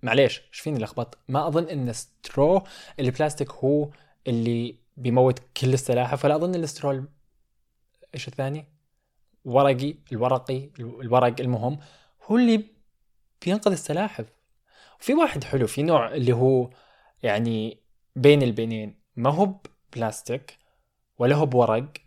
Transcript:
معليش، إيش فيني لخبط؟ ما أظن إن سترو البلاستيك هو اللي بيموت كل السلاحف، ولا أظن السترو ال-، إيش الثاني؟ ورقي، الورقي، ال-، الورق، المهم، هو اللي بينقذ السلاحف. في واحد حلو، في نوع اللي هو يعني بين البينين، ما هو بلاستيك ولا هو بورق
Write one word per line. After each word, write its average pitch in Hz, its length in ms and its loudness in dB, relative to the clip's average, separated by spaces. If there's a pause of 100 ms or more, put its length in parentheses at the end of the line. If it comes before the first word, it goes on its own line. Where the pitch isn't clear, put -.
معليش، 123 380 2 (120)
إيش - 60 -16
فيني 147 200 -6
لخبط؟ 113 380 -8 (100)
ما 143 200 -2
أظن 165 160 0
إن 135 300 -6
سترو - 720 -2 (360)
البلاستيك 143 520 -2
هو 147 380 0 (380)
اللي 117 480 -2 (220)
بيموت 127 420 2 (180)
كل 127 160 0
السلاحف، 127 520 -2
ولا 147 100 4
أظن 175 200 -2
السترو 147 360 -4
ال-، 135 160 -6 (1040)
إيش 131 140 -12
الثاني؟ 139 380 -8 (800)
ورقي، 135 500 2 (160)
الورقي، 131 580 -2 (100)
ال-، 120 220 -12
الورق، 123 380 4
المهم، 123 400 -2 (440)
هو 220 140 0
اللي 226 280 4 (800)
بينقذ 202 260 0
السلاحف. 170 540 -4 (760)
في - 140 0
واحد 294 300 0
حلو، 127 240 -2
في 139 160 -4
نوع 151 300 2
اللي 127 200 2
هو 127 360 2 (540)
يعني 110 540 -2 (380)
بين 143 280 6
البينين، 113 560 -4 (160)
ما 120 140 0
هو 190 240 0 (420)
بلاستيك 117 600 -6 (640)
ولا 123 160 4
هو 156 100 2
بورق 123 400 2 (220)